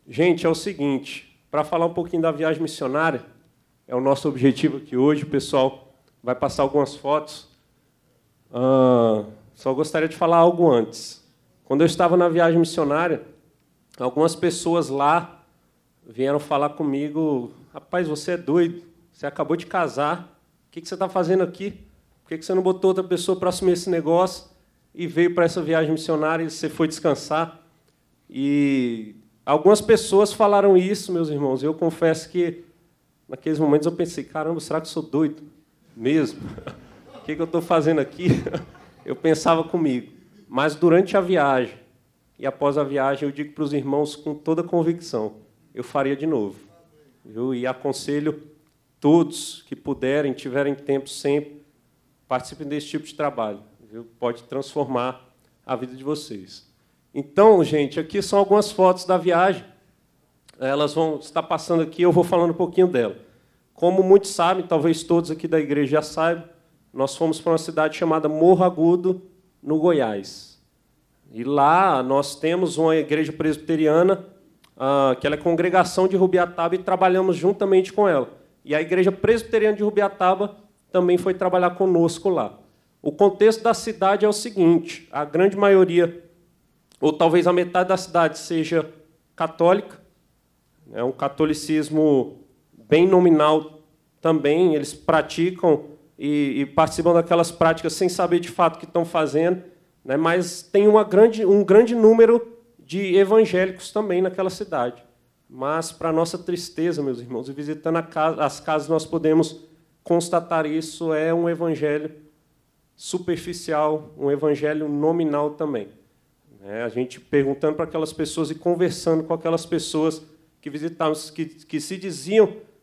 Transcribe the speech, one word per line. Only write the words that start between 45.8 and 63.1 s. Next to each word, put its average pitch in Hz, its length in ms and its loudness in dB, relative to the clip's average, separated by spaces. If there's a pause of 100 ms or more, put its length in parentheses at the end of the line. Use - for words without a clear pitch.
faria 139 320 -2
de 139 120 -6
novo, 107 300 -4 (680)
viu? 123 300 -8
E 123 120 -6
aconselho 147 760 -6 (580)
todos - 640 0
que - 120 -14
puderem, 139 600 -4
tiverem 139 400 -4
tempo 139 340 -4
sempre, 147 540 -4 (640)
participem 135 400 -8
desse 147 200 -8
tipo 147 180 -8
de - 80 -20
trabalho, 117 480 -6 (280)
viu? 117 160 -18 (120)
Pode 120 240 -4
transformar 131 920 -6 (300)
a 127 100 -6
vida 127 220 -10
de 131 80 -20
vocês. 127 640 -10 (440)
Então, 185 500 6
gente, 147 340 -2
aqui 165 220 -6
são 202 180 0
algumas 202 320 2
fotos 185 360 2
da 185 100 2
viagem. 175 480 0 (960)
Elas 143 320 0
vão 160 240 -2
estar - 260 -8
passando 165 400 -2
aqui, 160 200 -4
eu 175 100 4
vou 170 120 4
falando 175 260 2
um 170 60 -4
pouquinho 180 320 2
dela. 120 280 -2 (560)